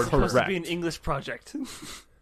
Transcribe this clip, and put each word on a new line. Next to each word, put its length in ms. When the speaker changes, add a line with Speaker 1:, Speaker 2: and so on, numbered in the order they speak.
Speaker 1:
isn't 40
supposed 300
to 100
be 100
an 80
Speaker 2:
Correct. 80
Speaker 1:
English 320
project. 580
<laughs> 40